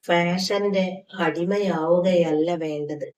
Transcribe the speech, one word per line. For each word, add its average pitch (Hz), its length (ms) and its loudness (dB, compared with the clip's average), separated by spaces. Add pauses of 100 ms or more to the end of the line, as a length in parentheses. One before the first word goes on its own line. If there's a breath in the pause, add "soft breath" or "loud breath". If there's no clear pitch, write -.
ഫാഷന്റെ 185 800 0 (380)
അടിമയാവുകയല്ല 170 1200 2 (160)
വേണ്ടത് 151 420 -6 (120)